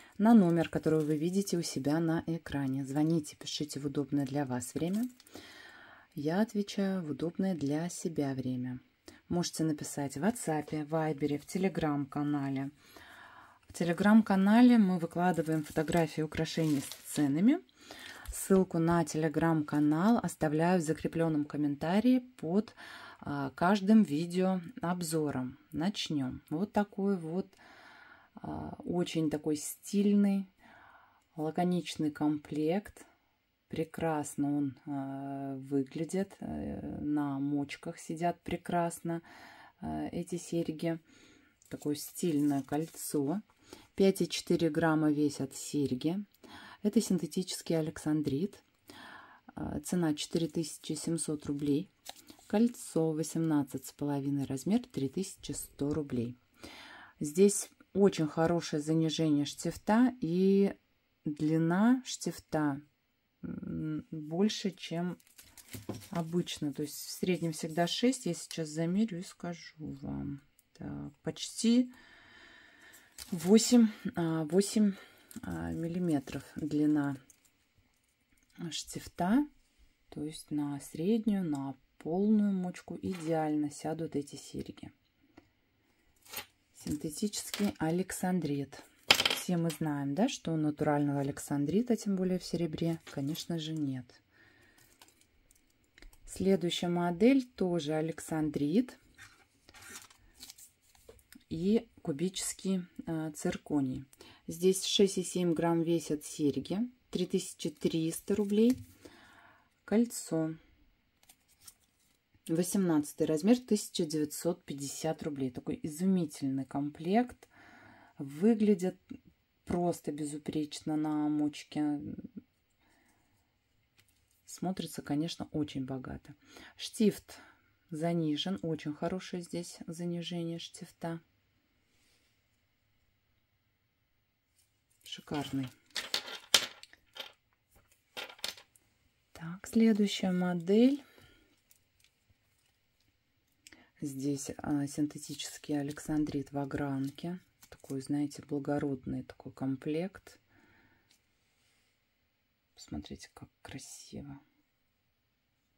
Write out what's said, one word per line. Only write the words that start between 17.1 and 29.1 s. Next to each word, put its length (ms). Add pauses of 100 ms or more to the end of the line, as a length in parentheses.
ценами. 440 (720)
Ссылку 500
на 240
Telegram-канал 1200
оставляю 560
в 60
закреплённом 640
комментарии 720 (180)
под, 380 (460)
а, 320
каждым 500
видеообзором. 1600 (140)
Начнём. 800
Вот 220
такой 440
вот, 320 (840)
а, 500
очень 460